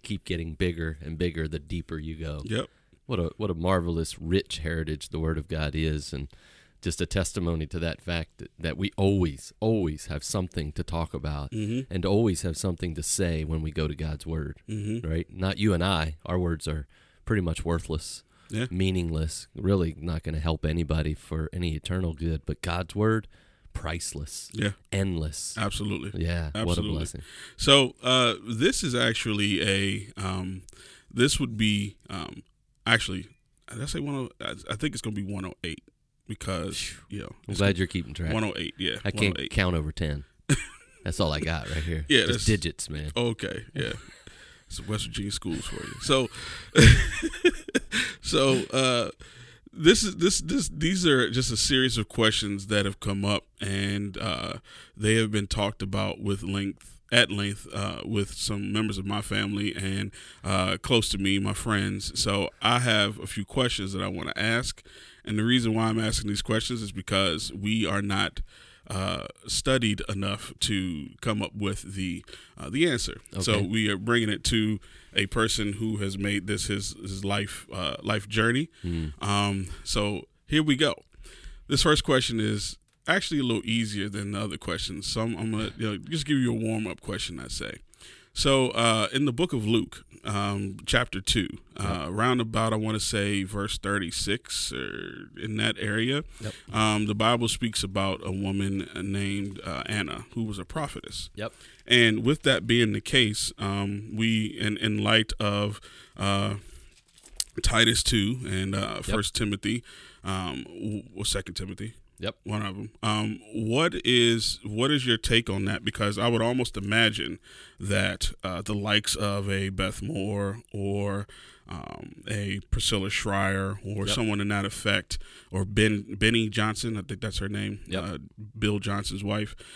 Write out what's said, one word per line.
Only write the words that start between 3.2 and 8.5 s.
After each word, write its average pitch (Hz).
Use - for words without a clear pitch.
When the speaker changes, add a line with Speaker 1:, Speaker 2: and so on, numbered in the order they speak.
Speaker 1:
what 104
a 90
marvelous, 85
rich 85
heritage 78
the 80
Word 80
of 76
God 78
is, 78
and 71
just -
a 87
testimony 85
to 87
that 82
fact 85
that, -